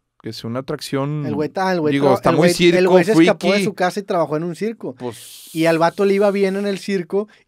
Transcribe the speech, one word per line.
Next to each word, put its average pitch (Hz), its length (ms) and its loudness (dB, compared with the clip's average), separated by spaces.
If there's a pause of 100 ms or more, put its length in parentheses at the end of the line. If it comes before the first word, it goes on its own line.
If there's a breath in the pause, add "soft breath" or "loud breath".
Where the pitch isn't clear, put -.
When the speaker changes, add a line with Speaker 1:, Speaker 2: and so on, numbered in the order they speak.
(220)
Speaker 1:
que - 80 -12
es 113 140 -14
una 117 160 -8
atracción, 143 680 -6
Speaker 2:
El 147 80 -4
güey 151 120 -4
está, 185 240 -2
el 180 80 -2
güey 151 140 0
Speaker 1:
digo, 139 160 2
Speaker 2:
tra-, 127 60 4
Speaker 1:
está 135 160 0
Speaker 2:
el 131 60 0
Speaker 1:
muy - 20 4
Speaker 2:
güey, 175 100 4
el 170 60 2
Speaker 1:
circo, 175 360 4
Speaker 2:
güey 180 120 6
se 190 80 0
escapó 165 360 4
de 190 60 4
Speaker 1:
freaky. 202 120 0
Speaker 2:
su 190 100 -4
casa 180 240 -2
y 202 40 -6
trabajó 160 320 -2
en 156 100 -6
un 170 100 -8
circo. 196 400 -8
Speaker 1:
Pues - 580 -14
Speaker 2:
Y 160 140 0
al 165 100 2
vato 170 280 0
le 196 100 2
iba 202 160 2
bien 196 240 -2
en 202 100 -6
el 202 140 -4
circo 196 480 -4 (200 soft breath)